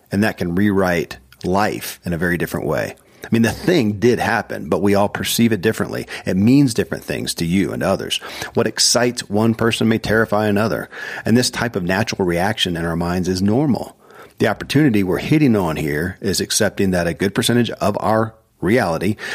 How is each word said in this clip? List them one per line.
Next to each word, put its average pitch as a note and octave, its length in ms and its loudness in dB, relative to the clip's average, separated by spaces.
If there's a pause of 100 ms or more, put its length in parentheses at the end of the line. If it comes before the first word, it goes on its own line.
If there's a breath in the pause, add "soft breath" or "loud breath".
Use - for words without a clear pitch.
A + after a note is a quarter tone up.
(100)
And G2+ 140 2
that G#2 140 -2
can F2 160 -4
rewrite F#2+ 640 0 (260)
life F#2 640 -2
in F2+ 80 -2
a E2 40 -4
very F2 200 0
different D#2 260 -4
way. C#2+ 320 -4 (260 loud breath)
I - 80 -16
mean, A2+ 120 2
the A2+ 80 2
thing A2 500 0
did A#2 180 4
happen, G#2 520 -4
but F2+ 100 0
we G2+ 140 2
all G2+ 160 2
perceive A2+ 420 0
it G#2 80 -2
differently. A2 460 -2 (180 loud breath)
It F#2+ 140 0
means B2+ 340 6
different - 320 -4
things A#1+ 300 -6
to - 100 -4
you E2+ 300 0
and B1 80 -4
others. F2+ 340 -2 (380 loud breath)
What A2+ 120 2
excites A#2+ 640 0
one A2 260 2
person A2+ 340 2
may A2+ 100 4
terrify G#2+ 480 0
another. G#2 420 0 (380 loud breath)
And A2 100 4
this B2 140 2
type A#2+ 260 -4
of F#2+ 60 -2
natural F#2+ 420 -2
reaction F2 540 0
in E2+ 80 -4
our E2+ 100 -2
minds F2 320 -2
is F#2 140 -2
normal. A2+ 520 0 (440 loud breath)
The A2+ 100 2
opportunity A2 540 2
we're F2+ 160 0
hitting D3 360 2
on E2+ 220 0
here D2 460 -4
is G2 180 -2
accepting G2 520 0
that F2 140 0
a E2+ 60 0
good F#2+ 220 -2
percentage A#2+ 380 2
of G2 280 -2
our A2 340 0 (260)
reality F#2 540 0 (200 loud breath)